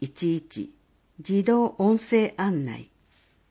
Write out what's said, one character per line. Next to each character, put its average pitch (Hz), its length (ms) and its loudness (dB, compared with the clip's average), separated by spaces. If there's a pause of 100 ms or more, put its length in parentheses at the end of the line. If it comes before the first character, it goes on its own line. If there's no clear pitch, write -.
一 165 360 -2
一、 - 380 -10 (440)
自 190 260 0
動 233 340 2
音 220 200 4
声 220 380 0
案 180 280 -2
内。 117 260 -10 (600)